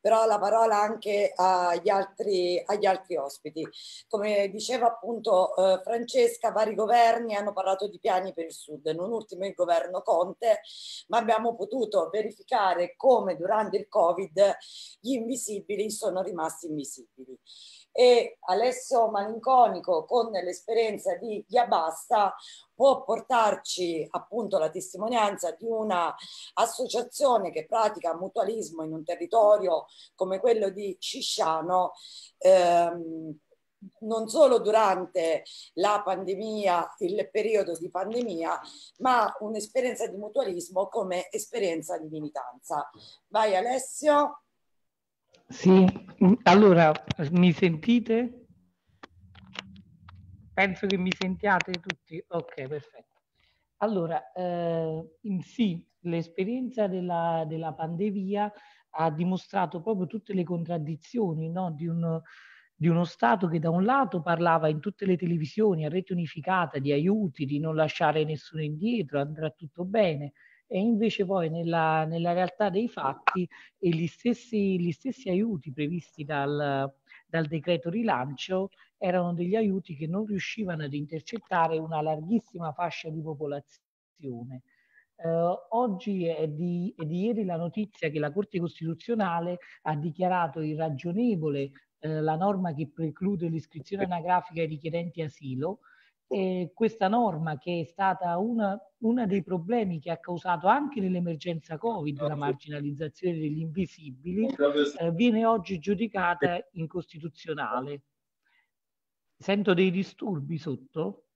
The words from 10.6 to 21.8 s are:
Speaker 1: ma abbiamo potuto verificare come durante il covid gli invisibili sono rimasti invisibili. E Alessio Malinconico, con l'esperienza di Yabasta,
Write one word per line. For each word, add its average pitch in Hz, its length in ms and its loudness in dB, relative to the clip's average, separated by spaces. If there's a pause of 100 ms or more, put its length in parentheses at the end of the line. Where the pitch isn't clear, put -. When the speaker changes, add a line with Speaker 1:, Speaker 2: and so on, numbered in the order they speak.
Speaker 1:
ma 220 100 2
abbiamo 226 380 2
potuto 208 540 0
verificare 196 880 0
come 208 400 4
durante 196 400 0
il - 120 -4
covid 180 680 4 (440)
gli 254 140 -2
invisibili 214 760 -4
sono 190 320 -2
rimasti 165 440 -6
invisibili. 143 680 -10 (600)
E 247 440 6
Alessio 226 680 2
Malinconico, 208 960 4
con 226 280 2
l'esperienza 202 840 -2
di 208 300 -8
Yabasta, 202 880 2 (400)